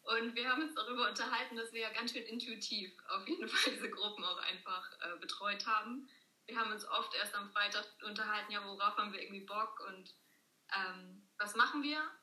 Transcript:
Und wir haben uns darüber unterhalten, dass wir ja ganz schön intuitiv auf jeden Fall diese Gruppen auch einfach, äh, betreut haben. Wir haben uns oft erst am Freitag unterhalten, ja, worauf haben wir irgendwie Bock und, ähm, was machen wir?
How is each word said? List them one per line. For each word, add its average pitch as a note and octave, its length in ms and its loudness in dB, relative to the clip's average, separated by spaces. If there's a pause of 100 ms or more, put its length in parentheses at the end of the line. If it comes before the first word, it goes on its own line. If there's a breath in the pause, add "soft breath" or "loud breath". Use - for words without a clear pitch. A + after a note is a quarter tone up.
Und A3+ 340 4
wir B3 140 2
haben C4+ 140 4
uns D4+ 100 -2
darüber A#3+ 360 2
unterhalten, B3 460 0
dass A3+ 180 -4
wir A3+ 80 -2
ja A3 100 0
ganz A#3 220 -2
schön A#3+ 100 -2
intuitiv A3 680 -4 (180)
auf G3 180 0
jeden A3+ 200 -2
Fall B3+ 260 4
diese A#3 160 -4
Gruppen G#3 340 -4
auch F3+ 160 0
einfach, F3+ 520 -4 (100)
äh, E3+ 180 -4
betreut G3 480 -2
haben. A3 420 2 (380 loud breath)
Wir A3+ 100 -2
haben G#3+ 140 2
uns G#3 160 -4
oft G#3 280 0
erst G#3 200 -2
am G3+ 160 -4
Freitag G#3 340 2 (220)
unterhalten, G#3 440 0
ja, G3+ 140 -2
worauf G3 320 2
haben G#3 160 0
wir F#3+ 80 -4
irgendwie G3 240 -8
Bock G#3 420 -2
und, F#3+ 280 -12 (600 soft breath)
ähm, F#3 520 -4 (100)
was G#3 180 0
machen C#4 280 6
wir? D4+ 180 2 (220)